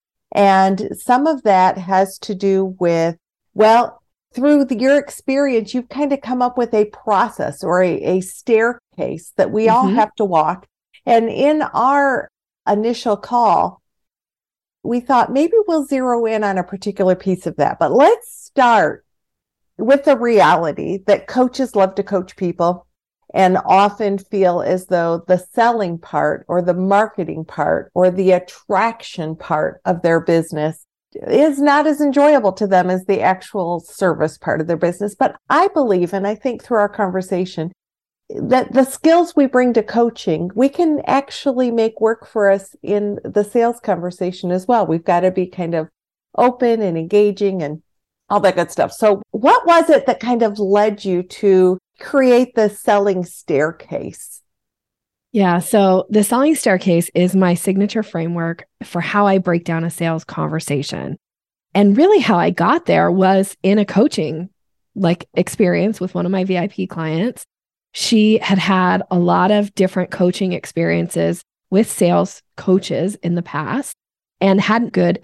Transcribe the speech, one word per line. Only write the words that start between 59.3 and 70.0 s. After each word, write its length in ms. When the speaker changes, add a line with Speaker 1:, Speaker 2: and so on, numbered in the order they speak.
Speaker 2:
break 260
down 180
a 80
sales 320
conversation. 920
And 220
really 240
how 180
I 120
got 360
there 240
was 540
in 160
a 40
coaching, 640
like, 400
experience 640
with 140
one 120
of 60
my 120
V 140
I 100
P 180
clients. 580
She 460
had 200
had 520
a 80
lot 320
of 240
different 380